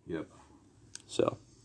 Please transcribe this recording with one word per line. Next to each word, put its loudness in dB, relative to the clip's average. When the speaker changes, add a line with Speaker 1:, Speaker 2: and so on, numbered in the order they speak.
Speaker 1:
Yep. -4
Speaker 2:
So. 4